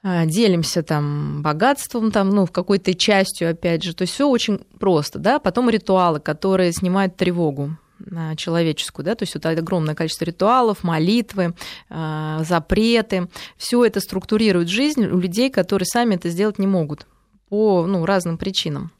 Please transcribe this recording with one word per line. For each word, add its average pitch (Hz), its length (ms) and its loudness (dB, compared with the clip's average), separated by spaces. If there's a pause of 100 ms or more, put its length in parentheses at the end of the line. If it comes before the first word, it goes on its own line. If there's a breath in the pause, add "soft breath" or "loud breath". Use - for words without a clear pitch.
а, 175 220 0
делимся 170 580 2
там 147 600 -2
богатством, 220 680 0
там, 196 180 2
ну, 202 160 4
в 170 60 -6
какой-то 185 440 0
частью, 190 560 0
опять 165 320 -2
же, 170 120 -6
то - 80 -4
есть 175 100 -4
все 285 160 2
очень 220 300 0 (200)
просто, 165 400 0
да, 233 200 2
потом 233 300 0
ритуалы, 185 520 2
которые 180 520 0
снимают 190 440 0
тревогу, 160 600 -2 (380)
а, 160 200 -6
человеческую, 165 680 -2
да, 214 100 0
то - 80 -6
есть - 120 -8
вот - 120 -8
огромное 165 480 -2
количество 160 300 -4
ритуалов, 214 580 2
молитвы, 175 720 0 (340 loud breath)
а, 156 560 -4
запреты, 190 840 2 (300 loud breath)
все 240 280 2
это 202 160 0
структурирует 190 680 0
жизнь 254 360 2
у 185 140 2
людей, 190 320 0
которые 185 360 0
сами 240 280 0
это 175 140 -4
сделать 202 300 -2
не 196 80 2
могут 160 400 -2 (420)
по, 202 380 2
ну, 180 180 0
разным 170 320 0
причинам. 165 640 -6